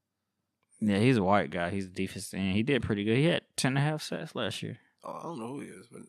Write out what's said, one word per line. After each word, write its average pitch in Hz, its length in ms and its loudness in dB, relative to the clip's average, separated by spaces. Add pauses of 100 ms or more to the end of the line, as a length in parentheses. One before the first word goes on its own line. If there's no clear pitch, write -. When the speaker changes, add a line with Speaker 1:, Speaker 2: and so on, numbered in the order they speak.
(800)
Speaker 1:
Yeah, 104 180 4
he's 123 200 6
a 101 40 4
white 90 280 4
guy. 87 200 -2
He's 98 160 -4
a 92 40 -14
defensive 95 500 -6
end. 95 160 2
He 110 60 4
did 127 200 2
pretty 101 220 0
good. 110 140 4
He 143 80 4
had 170 160 2 (140)
ten 131 200 0
and - 20 2
a 139 40 2
half 151 200 0
sacks 160 320 -8
last 107 280 -4
year. 110 160 -8 (240)
Speaker 2:
Oh, - 160 -10
I - 40 -12
don't 160 160 -10
know 113 100 -8
who 135 120 -10
he - 80 -12
is, 95 220 -18
but 95 180 -16